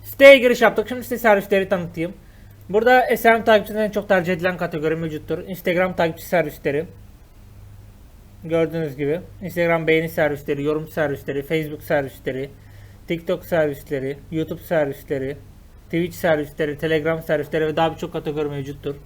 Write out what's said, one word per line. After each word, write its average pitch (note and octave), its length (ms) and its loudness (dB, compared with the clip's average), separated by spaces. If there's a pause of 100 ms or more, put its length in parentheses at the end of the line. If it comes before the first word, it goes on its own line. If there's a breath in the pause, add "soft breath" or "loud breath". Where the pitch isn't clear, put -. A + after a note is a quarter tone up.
Siteye C#4 360 10
giriş A#3+ 240 4
yaptık. G#3+ 260 2
Şimdi B3+ 140 -8
size A#3+ 160 -6
servisleri G3+ 500 2
tanıtayım. F3 440 -4 (560 soft breath)
Burada A3+ 480 4
S A3+ 140 4
M A3+ 140 4
takipçinin G#3+ 340 2
en G#3+ 120 0
çok G#3 180 -4
tercih F#3 240 2
edilen F3+ 240 -2
kategori D#3+ 400 -2
mevcuttur. D#3+ 420 -6
Instagram F3+ 580 -2
takipçi E3 300 -2
servisleri. D#3 600 -2 (1600)
Gördüğünüz D#3+ 520 -2
gibi. D3 240 -2 (220)
Instagram E3+ 440 0
beğeni D#3+ 220 2
servisleri, D3 540 -2
yorum D#3 260 -2
servisleri, C#3+ 540 -4
Facebook D3+ 400 -4
servisleri, C#3 680 -4 (580 loud breath)
TikTok F3 360 -4
servisleri, C#3+ 760 -2 (120)
YouTube E3 300 -4
servisleri, C#3 760 -4 (480)
Twitch E3+ 320 -4
servisleri, D3 640 -2
Telegram D#3+ 440 -2
servisleri D#3 440 -2
ve D#3 100 -2
daha E3 160 0
birçok E3 200 -10
kategori D3+ 360 -4
mevcuttur. C#3+ 460 -8 (120)